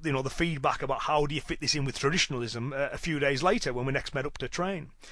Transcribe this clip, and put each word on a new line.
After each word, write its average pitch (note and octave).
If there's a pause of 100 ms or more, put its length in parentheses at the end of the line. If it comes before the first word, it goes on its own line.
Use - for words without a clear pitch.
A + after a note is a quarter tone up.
you D#3+
know, C3+
the C3
feedback D3+
about C3
how D3+
do C#3+
you C#3
fit -
this C#3+
in C#3+
with B2+
traditionalism, B2
uh, C3+
a C3+
few D#3
days C#3
later F#3
when B2
we C3
next -
met C3+
up D3
to B2+
train. E3+ (200)